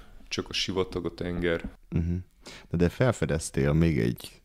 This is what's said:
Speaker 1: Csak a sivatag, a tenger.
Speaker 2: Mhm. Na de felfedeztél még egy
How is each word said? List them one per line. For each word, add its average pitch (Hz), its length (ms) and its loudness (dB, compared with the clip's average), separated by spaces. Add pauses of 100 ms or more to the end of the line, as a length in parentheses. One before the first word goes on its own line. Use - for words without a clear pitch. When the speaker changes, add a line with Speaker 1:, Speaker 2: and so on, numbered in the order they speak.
(280)
Speaker 1:
Csak - 200 -4
a - 40 -12
sivatag, 92 540 -2
a 85 80 -4
tenger. 87 480 0 (260)
Speaker 2:
Mhm. 85 260 0 (560)
Na - 60 -2
de 87 120 4
felfedeztél 76 840 0
még 80 260 4
egy 58 320 -2 (140)